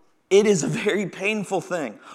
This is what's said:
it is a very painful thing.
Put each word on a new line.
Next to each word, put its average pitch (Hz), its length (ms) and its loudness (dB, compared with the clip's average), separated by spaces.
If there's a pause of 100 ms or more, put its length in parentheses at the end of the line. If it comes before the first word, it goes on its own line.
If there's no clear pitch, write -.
(300)
it 202 160 6
is 190 180 2
a - 20 -2
very 202 400 -2
painful 196 540 -4
thing. 151 400 -8 (140)